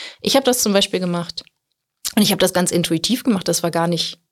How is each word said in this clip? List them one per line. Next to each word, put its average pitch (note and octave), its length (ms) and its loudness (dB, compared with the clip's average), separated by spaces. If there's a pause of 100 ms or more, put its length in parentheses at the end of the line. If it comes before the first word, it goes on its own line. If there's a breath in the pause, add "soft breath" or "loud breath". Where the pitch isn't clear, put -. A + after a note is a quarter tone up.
(220 loud breath)
Ich A3+ 140 0
habe C4+ 100 4
das B3 180 2
zum G#3 100 2
Beispiel G3 260 2
gemacht F3 440 -4 (720)
und G#3 80 4
ich F#3+ 80 2
habe - 80 0
das F#3 140 2
ganz F3+ 180 0
intuitiv E3+ 520 0
gemacht, G3 240 -2
das E3+ 160 -2
war E3+ 80 -2
gar E3+ 160 0
nicht - 320 -4 (120)